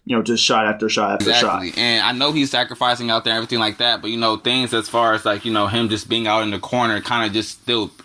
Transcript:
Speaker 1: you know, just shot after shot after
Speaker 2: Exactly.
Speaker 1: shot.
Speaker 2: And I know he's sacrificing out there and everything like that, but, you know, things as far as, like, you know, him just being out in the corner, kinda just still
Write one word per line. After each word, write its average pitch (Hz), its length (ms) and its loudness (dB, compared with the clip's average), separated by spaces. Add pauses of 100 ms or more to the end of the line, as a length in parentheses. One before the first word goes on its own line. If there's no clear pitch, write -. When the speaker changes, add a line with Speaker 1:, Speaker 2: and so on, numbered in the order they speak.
Speaker 1:
you 123 140 -2
know, 113 40 2
just 117 220 0
shot 110 220 4
after 107 240 0
shot 104 240 0
after 101 160 0
Speaker 2:
Exactly. 104 400 2
Speaker 1:
shot. - 80 -8
Speaker 2:
And 117 280 2
I 117 60 2
know 135 220 0
he's 139 180 0
sacrificing 123 580 -2
out 113 140 0
there 117 80 0
and 113 60 0
everything 113 220 -2
like 107 180 -2
that, 120 240 0
but, 104 100 -6
you 117 60 -4
know, 113 180 2
things 123 380 0
as 113 160 -2
far 117 240 4
as, 107 100 -2
like, 101 220 0
you 113 80 -2
know, 104 140 2
him 117 200 0
just 104 220 -4
being 113 180 0
out 110 160 2
in 107 80 -2
the 98 80 -4
corner, 113 400 0
kinda 113 300 -2
just 104 320 -4
still 113 280 -2 (160)